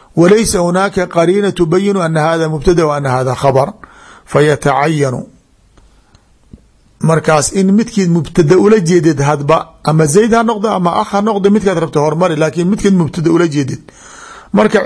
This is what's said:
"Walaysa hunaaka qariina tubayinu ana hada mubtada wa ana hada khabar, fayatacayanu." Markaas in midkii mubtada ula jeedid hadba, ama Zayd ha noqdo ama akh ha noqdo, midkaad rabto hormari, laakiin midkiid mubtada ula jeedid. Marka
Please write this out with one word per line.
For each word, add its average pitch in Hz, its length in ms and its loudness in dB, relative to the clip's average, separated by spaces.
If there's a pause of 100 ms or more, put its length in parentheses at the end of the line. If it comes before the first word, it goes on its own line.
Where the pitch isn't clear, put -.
(160)
"Walaysa 196 440 4
hunaaka 180 480 -2
qariina 180 440 0
tubayinu 185 500 0
ana 160 200 -2
hada 160 280 -2
mubtada 160 360 0
wa 147 120 -2
ana 143 120 -4
hada 127 260 -2
khabar, 139 380 0 (520)
fayatacayanu." 143 960 0 (1800)
Markaas 156 520 0
in 190 200 0
midkii 202 340 0
mubtada 170 500 2
ula 214 220 4
jeedid 160 420 0
hadba, 147 360 0 (260)
ama 156 220 2
Zayd 208 280 2
ha 233 100 2
noqdo 220 260 -2
ama 185 220 0 (100)
akh - 100 -6
ha 202 100 0
noqdo, 202 280 0
midkaad 202 300 2
rabto 160 220 -2
hormari, 160 340 0
laakiin 160 320 -2
midkiid 202 260 0
mubtada 165 380 -2
ula 170 160 2
jeedid. 143 340 -4 (720)
Marka 208 320 2